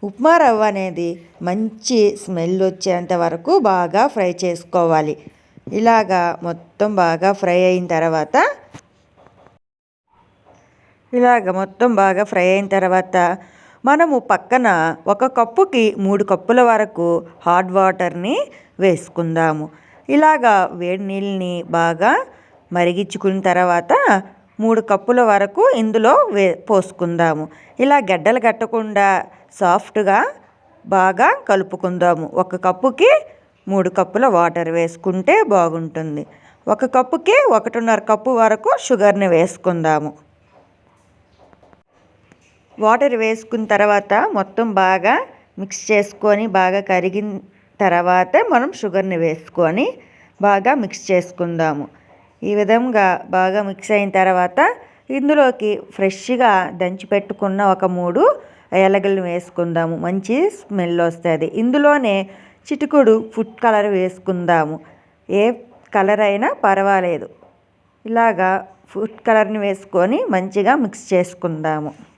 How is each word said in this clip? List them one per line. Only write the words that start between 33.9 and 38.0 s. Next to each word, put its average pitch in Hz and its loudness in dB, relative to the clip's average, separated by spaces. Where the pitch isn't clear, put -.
కప్పుల 196 0
వాటర్ 170 0
వేసుకుంటే 185 0
బాగుంటుంది. 160 -4
ఒక 214 -4
కప్పుకి 262 0
ఒకటిన్నర 226 -2